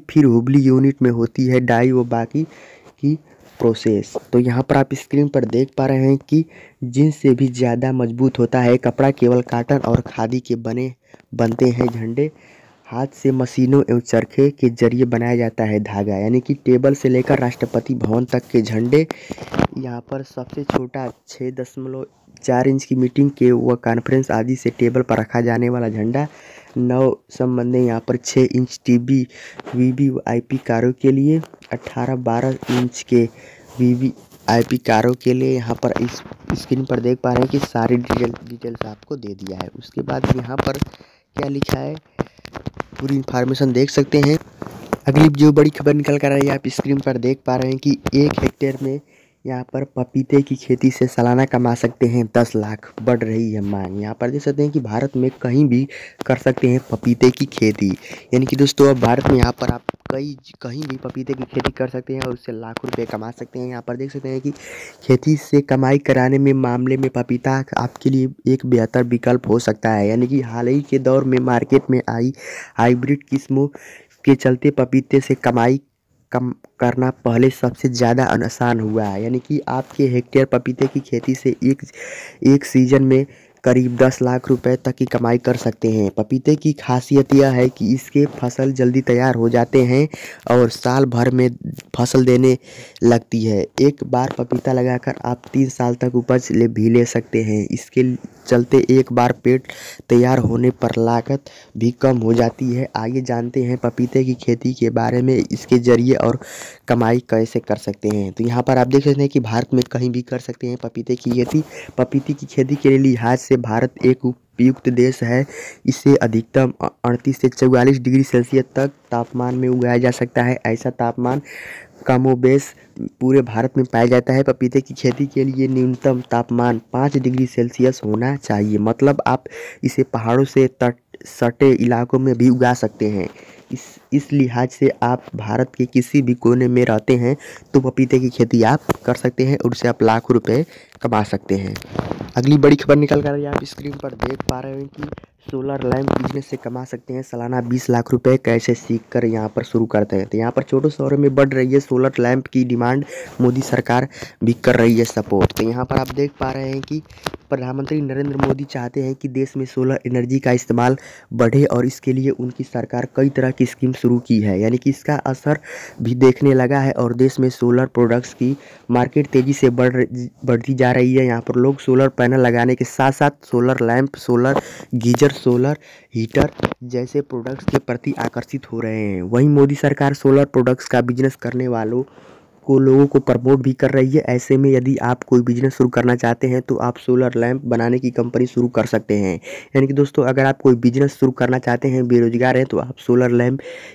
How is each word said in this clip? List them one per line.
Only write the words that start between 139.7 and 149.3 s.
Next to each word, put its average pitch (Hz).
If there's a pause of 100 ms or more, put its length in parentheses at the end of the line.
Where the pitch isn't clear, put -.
उससे 120
आप 113
लाखों 113
रुपए 110 (380)
कमा 110
सकते -
हैं। 98 (640)
अगली 135
बड़ी 143
खबर 143
निकल 147
कर 143
आई 143
है, 143
आप -
screen 143
पर 139
देख 135
पा 127
रहे 135
हैं 139
कि 147 (480)
सोलर 135
लैंप 127
बिजनेस 135
से 135
कमा 123
सकते 127
हैं 131
सालाना 123
बीस 120
लाख 120
रुपए, 127
कैसे 117
सीख 117 (120)
कर 120
यहाँ 110